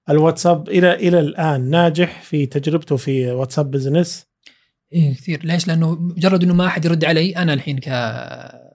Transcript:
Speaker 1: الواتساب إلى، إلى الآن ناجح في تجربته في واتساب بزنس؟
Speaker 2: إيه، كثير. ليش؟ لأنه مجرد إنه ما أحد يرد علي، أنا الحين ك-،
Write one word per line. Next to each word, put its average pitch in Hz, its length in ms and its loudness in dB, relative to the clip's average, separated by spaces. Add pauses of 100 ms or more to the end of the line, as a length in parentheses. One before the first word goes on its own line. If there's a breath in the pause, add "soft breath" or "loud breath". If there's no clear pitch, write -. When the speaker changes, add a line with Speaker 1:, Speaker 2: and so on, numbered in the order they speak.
(100)
Speaker 1:
الواتساب 156 580 2
إلى، 180 260 4
إلى 175 260 2
الآن 147 500 -2
ناجح 170 520 2
في 147 240 -2
تجربته 147 500 -2
في 131 340 -2
واتساب 131 400 -4
بزنس؟ 143 560 -2 (680 soft breath)
Speaker 2:
إيه، 151 220 2
كثير. 156 300 -8
ليش؟ 165 240 -2
لأنه 165 260 0
مجرد 175 480 0
إنه 180 120 2
ما 175 120 2
أحد 170 180 -2
يرد 165 200 0
علي، 165 320 0
أنا 170 160 0
الحين 139 260 -4
ك-، 123 840 -8 (120)